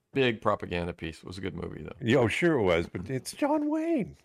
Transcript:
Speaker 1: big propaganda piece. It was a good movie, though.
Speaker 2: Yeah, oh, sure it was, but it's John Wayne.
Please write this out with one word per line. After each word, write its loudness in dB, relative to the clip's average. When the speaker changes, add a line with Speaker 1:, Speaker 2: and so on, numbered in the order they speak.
Speaker 1:
big 2
propaganda 0
piece. -8
It -20
was -12
a -10
good -6
movie, -8
though. -12
Speaker 2:
Yeah, 4
oh, 6
sure 2
it 2
was, 4
but -8
it's -6
John 0
Wayne. -2